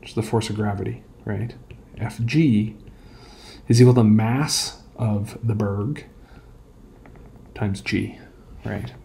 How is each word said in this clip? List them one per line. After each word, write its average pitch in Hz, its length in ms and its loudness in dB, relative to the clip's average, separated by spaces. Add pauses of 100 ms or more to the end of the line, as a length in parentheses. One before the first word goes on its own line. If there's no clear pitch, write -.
which - 80 -20
is - 60 -18
the 113 80 -2
force 110 260 -2
of 104 80 -6
gravity, 104 480 -4 (220)
right? 107 280 -6 (440)
F 113 260 -8
G 113 520 2 (920)
is 117 100 4
equal 123 140 10
to 123 100 6
mass 113 800 2 (140)
of 104 400 -2 (100)
the 110 80 0
berg 104 520 -4 (1500)
times 98 280 -4
G, - 360 -4 (460)
right? 104 300 -8 (100)